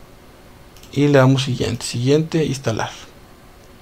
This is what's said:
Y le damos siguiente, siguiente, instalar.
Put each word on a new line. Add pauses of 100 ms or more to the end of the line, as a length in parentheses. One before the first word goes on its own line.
(920)
Y
le
damos
siguiente,
siguiente,
instalar. (920)